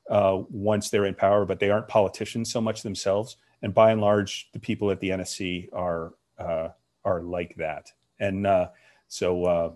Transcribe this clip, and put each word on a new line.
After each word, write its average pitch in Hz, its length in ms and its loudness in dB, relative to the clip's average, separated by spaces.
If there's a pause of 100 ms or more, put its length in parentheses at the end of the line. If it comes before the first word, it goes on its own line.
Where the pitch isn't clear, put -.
uh, 95 400 4
once 104 420 -2
they're 104 140 2
in 98 100 -2
power, 101 300 4
but 92 160 -2
they 101 100 2
aren't 110 180 0
politicians 110 640 0
so 120 100 -2
much 110 220 -4
themselves. 101 540 -4 (240)
And 101 140 -6
by 110 160 8
and 110 100 2
large, 104 520 2
the - 80 -12
people 104 300 -2
at 90 100 -2
the 92 120 -2
N 95 80 -2
S 87 140 -8
C 90 380 -6
are, 85 420 -4 (240)
uh, 85 300 -4 (360)
are 90 180 -2
like 87 340 -6
that. 78 360 -8 (280)
And, 98 260 -2
uh, 95 220 4 (400)
so, 90 360 -2
uh, 85 320 0